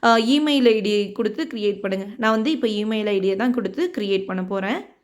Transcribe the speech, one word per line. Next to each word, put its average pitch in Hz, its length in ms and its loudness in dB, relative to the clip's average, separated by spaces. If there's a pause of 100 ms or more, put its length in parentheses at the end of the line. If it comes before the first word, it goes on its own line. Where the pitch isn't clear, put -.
அ, 233 160 6
இமெயில் 277 460 2
ஐ 220 160 6
டி 202 300 0
கொடுத்து 214 420 -4
கிரியேட் 208 260 -2
பண்ணுங்க. 190 260 -4 (120)
நான் 220 140 2
வந்து 220 200 2
இப்ப 247 160 -2
இமெயில் 214 380 -2
ஐ 202 140 0
டி 190 80 0
யை 190 80 0
தான் 240 180 0
கொடுத்து 247 440 -2
கிரியேட் 196 280 -2
பண்ண 185 180 -4
போறேன். 196 420 -4 (180)